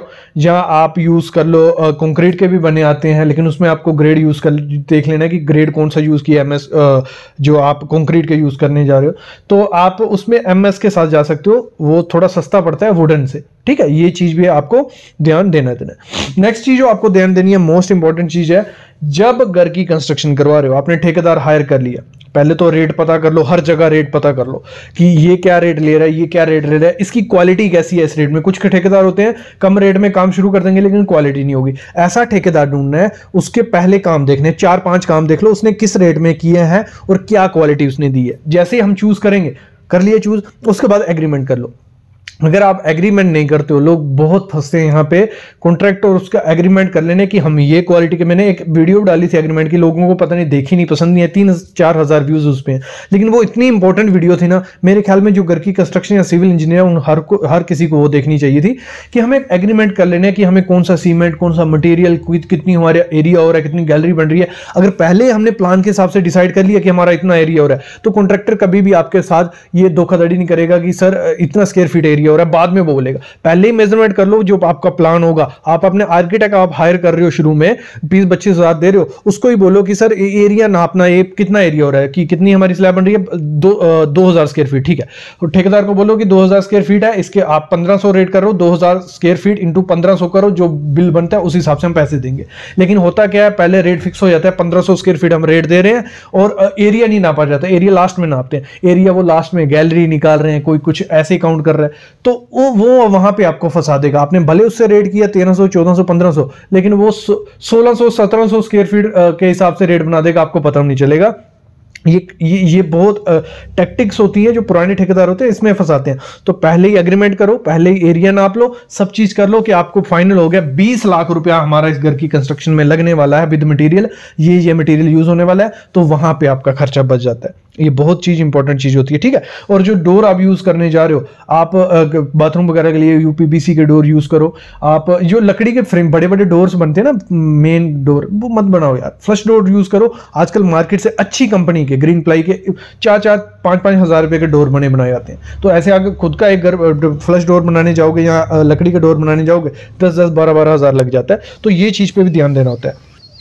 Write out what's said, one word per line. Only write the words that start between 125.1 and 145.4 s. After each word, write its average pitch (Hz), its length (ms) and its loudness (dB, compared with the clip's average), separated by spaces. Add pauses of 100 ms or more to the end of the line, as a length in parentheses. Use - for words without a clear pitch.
होने 175 160 2
वाला 185 200 2
है, 220 80 -4 (220)
तो 185 80 2
वहाँ 156 320 0
पे 147 120 -2
आपका 135 260 0
खर्चा 135 320 -2
बच 131 160 0
जाता 120 280 -6
है। - 160 -16 (160)
ये 156 100 2
बहुत 147 360 0
चीज़, 170 160 0
इंपॉर्टेंट 143 400 -2
चीज़ 135 160 0
होती 131 160 0
है, 147 60 -2
ठीक 262 140 0
है। - 100 0 (260)
और 196 120 2
जो 202 140 2
डोर 180 300 2
आप 185 160 2
यूज़ 190 220 0
करने 170 260 0
जा 160 160 2
रहे 160 80 0
हो, 143 120 -2 (240)
आप, 165 260 0
अ, 180 280 2 (320)
बाथरूम 156 320 0
वगैरह 160 240 0
के 160 60 -2
लिए 160 200 2
यूपीवीसी 156 580 0
के 156 100 2
डोर 151 200 4
यूज़ 151 240 0
करो। 160 260 0 (280)
आप 156 400 0
जो 185 160 2
लकड़ी 202 320 0
के 247 100 0
फ्रेम, 175 300 0
बड़े 165 160 0
बड़े 196 180 0
डोर्स 180 280 2
बनते 170 280 -2
हैं 277 100 0
ना, 240 80 -2 (120)
मेन 156 720 0
डोर, 143 280 0
वो 214 180 -4
मत 220 140 -2
बनाओ 160 340 0
यार, 127 240 -10
फ्लश 208 260 -2
डोर 214 220 2
यूज़ 196 200 0
करो। 226 260 0 (200)
आजकल 175 280 0
मार्केट 170 360 0
से 220 100 0
अच्छी - 380 -4
कंपनी 170 380 0
के, 135 120 -2
ग्रीन 165 240 2
प्लाई 160 220 0
के 185 160 -2 (440)
चार 208 160 2
चार, 208 180 0
पाँच 185 420 -4
पाँच 196 160 0
हज़ार 165 280 2
रुपये 160 160 -2
के 160 80 -2
डोर 147 220 2
बने 139 200 0
बनाए 131 200 0
जाते 123 240 -6
हैं। - 80 -20 (220)